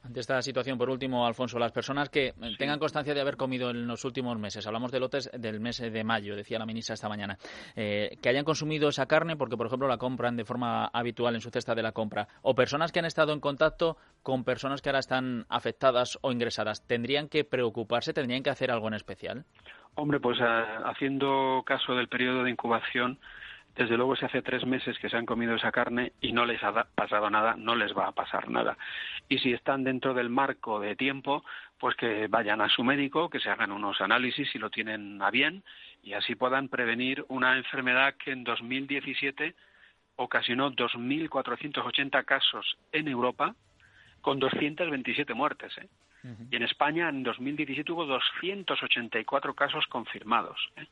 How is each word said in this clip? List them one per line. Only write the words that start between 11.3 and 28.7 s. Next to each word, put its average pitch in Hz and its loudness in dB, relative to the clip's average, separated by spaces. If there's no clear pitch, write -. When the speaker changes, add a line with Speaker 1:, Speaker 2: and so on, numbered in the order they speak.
Speaker 1:
en 113 -4
su 117 -10
cesta 120 0
de 113 0
la 110 0
compra, 104 -2
o 127 6
personas 147 4
que - 0
han 170 2
estado 156 2
en 151 0
contacto 156 2
con 131 0
personas 135 -2
que 143 0
ahora 135 4
están 127 0
afectadas 123 2
o 139 0
ingresadas, 110 0
¿tendrían 131 0
que 151 2
preocuparse, 120 0
tendrían 135 0
que 143 2
hacer 127 0
algo 110 0
en 107 0
especial? 104 -8
Speaker 2:
Hombre, 147 2
pues, 123 2
ah, 117 2
haciendo 135 2
caso 131 0
del 123 0
periodo 127 0
de 127 2
incubación, 120 0
desde 117 2
luego, 127 4
si 131 -2
hace 127 0
tres - -2
meses 123 -2
que 104 -6
se 110 -2
han 117 0
comido 117 0
esa 110 0
carne 120 0
y 117 -2
no 120 4
les 117 -2
ha 101 2
da-, 113 0
pasado 104 2
nada, 107 4
no 113 0
les 104 0
va 92 2
a 98 -4
pasar - -4
nada. 60 2